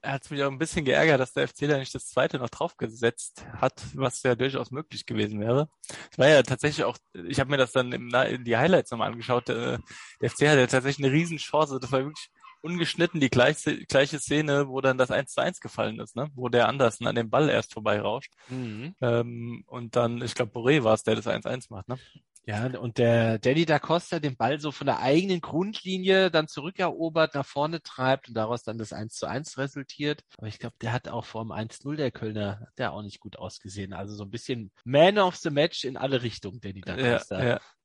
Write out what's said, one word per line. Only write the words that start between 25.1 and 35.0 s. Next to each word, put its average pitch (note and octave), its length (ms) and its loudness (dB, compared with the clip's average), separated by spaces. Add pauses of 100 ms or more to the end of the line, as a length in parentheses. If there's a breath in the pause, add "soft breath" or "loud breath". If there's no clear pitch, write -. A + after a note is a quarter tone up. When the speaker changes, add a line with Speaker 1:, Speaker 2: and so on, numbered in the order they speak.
Speaker 2:
Grundlinie F#3 880 0
dann D#3+ 160 2
zurückerobert, D#3+ 880 -2
nach C#3+ 120 -2
vorne D#3 360 -4
treibt C3 460 0
und A#2 60 -16
daraus A2+ 280 -2
dann A2 160 -8
das A2 140 -8
eins A2 220 -10
zu - 120 -6
eins C3 320 -8
resultiert. C#3+ 640 -6 (160)
Aber A2 80 -10
ich G#2+ 140 -12
glaub, A#2 180 -10
der A2+ 140 -4
hat B2+ 160 -4
auch - 160 -8
vor A2 180 -10
dem A2+ 80 -10
eins A2 320 -8
null, C#3+ 140 -6
der C#3 160 -2
Kölner, G#2 480 -6
hat - 180 -20
der A#2+ 140 -4
auch G2+ 100 -10
nicht G2+ 160 -14
gut - 200 -18
ausgesehen. G2 540 -12
Also G2+ 220 -10
so G#2 80 -12
ein G2 80 -12
bisschen A2+ 400 -8 (140)
Man E3 340 6